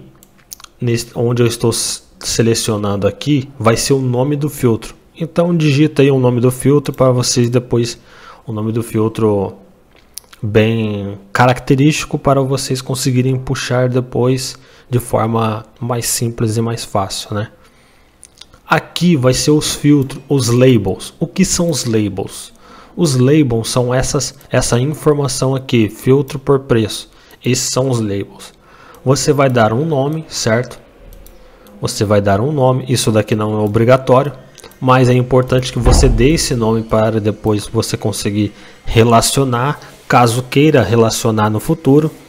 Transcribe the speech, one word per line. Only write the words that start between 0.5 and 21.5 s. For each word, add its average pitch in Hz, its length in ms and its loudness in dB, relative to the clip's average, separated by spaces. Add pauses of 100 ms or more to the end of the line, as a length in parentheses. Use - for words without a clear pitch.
nesse, 120 340 -2
onde 120 300 0
eu 120 40 4
estou 113 240 -2
s-, - 320 -6 (160)
selecionando 104 840 -2
aqui, 131 440 -2 (100)
vai 113 160 2
ser - 160 -2
o 139 80 2
nome 131 380 -2
do 147 100 -2
filtro. - 480 -2 (240)
Então 170 380 -2
digita 151 440 2
aí 139 80 6
o 139 100 2
nome 123 200 2
do 123 120 2
filtro 143 420 0
para 131 180 2
vocês 123 380 0
depois, 120 500 -2 (460)
o 117 80 -10
nome 107 180 -4
do 113 100 -2
filtro 110 760 -2 (840)
bem 107 760 -2 (160)
característico 135 840 2
para 139 240 0
vocês 131 400 -4
conseguirem 131 560 -2
puxar 127 520 -2
depois 127 680 -2 (320)
de 123 100 0
forma 110 680 -2 (140)
mais 120 260 -6
simples 117 520 -4
e 117 40 0
mais 113 220 -4
fácil, - 500 -6
né? 104 160 -6 (1160)
Aqui 170 480 0
vai 127 180 4
ser - 180 0
os 151 220 0
filtros, 147 560 0
os 131 200 0
labels. 120 680 2
O 170 60 -4
que 185 180 -2
são 175 260 0